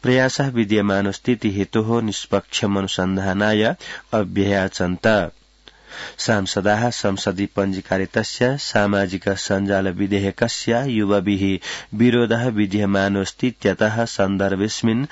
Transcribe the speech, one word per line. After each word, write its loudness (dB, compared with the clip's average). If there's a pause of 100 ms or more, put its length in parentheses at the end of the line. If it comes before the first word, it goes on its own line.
प्रयासः 2
विद्यमानस्थिति 0
हेतोः 0
निष्पक्षमनुसन्धानाय 0 (380)
अभ्ययाचन्त। 0 (880)
सांसदाः 0
संसदि -2
पञ्जीकारितस्य -2
सामाजिक 0
सञ्जाल 0
विधेयकस्य -2
युवभिः 0 (560)
विरोधः 4
विद्यमानोऽस्तीत्यतः 0
सन्दर्भेऽस्मिन् 0